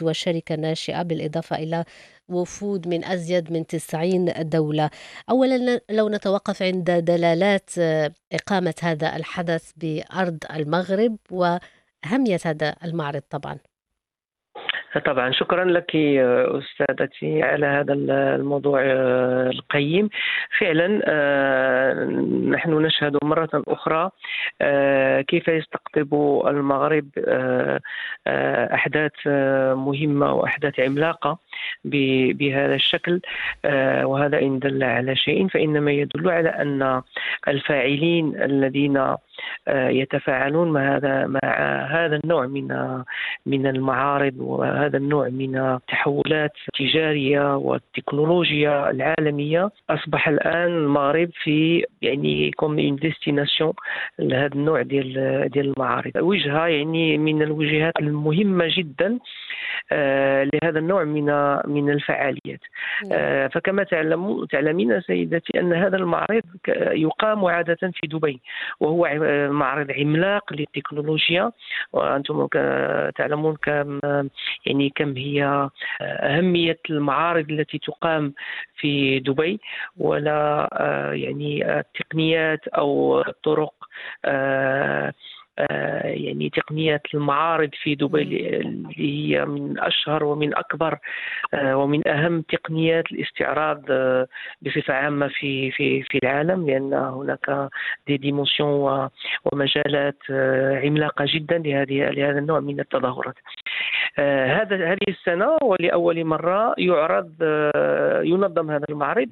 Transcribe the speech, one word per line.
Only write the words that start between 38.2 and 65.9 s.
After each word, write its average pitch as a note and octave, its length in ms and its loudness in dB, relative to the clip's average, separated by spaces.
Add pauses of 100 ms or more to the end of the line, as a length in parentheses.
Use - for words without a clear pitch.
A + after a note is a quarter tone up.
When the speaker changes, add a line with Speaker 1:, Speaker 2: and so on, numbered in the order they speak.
Speaker 2:
الذين، C#3 540 2
آه، - 920 -2
يتفاعلون C#3 840 0
مع C#3 240 2
هذا، C3+ 300 0
مع C3+ 640 -2
هذا D#3 340 0
النوع D#3 220 0
من، C3+ 220 -6 (800)
من C3+ 200 2
المعارض C3+ 720 0
وهذا C3+ 580 0
النوع C#3 320 0
من C3 280 -4
التحولات C#3+ 960 0 (160)
التجارية C#3+ 880 2
والتكنولوجيا D3 1300 0
العالمية، D3+ 800 0 (200)
أصبح D#3 380 0
الآن D#3+ 400 2
المغرب D3+ 640 2 (120)
في، D#3+ 420 2 (180)
يعني، D3 480 0
كوم D3+ 280 -2
اون C#3+ 180 2
ديستيناسيون D3+ 760 -2 (460)
لهذا C#3 360 0
النوع C#3+ 280 2
ديال، C3+ 680 -2
ديال C#3 260 0
المعارض، B2+ 400 -2
وجهة، D#3+ 500 0
يعني، D#3+ 520 2
من D#3 240 2
الوجهات D3+ 580 0
المهمة D#3 640 2 (140)
جدًا، F#3 400 -2 (720)
آه، C#3 520 2
لهذا D3+ 340 0
النوع E3+ 260 2
من، D3+ 200 0 (500)
من C#3+ 160 2
الفعاليات. C#3 720 -2 (420)
Speaker 1:
نعم. F#3+ 100 -6
Speaker 2:
آه، C#3+ 340 2
فكما F#3+ 360 0
تعلم-، E3+ 640 0
تعلمين E3+ 560 2
سيدتي E3+ 600 -2
أن F3 120 2
هذا F#3+ 240 2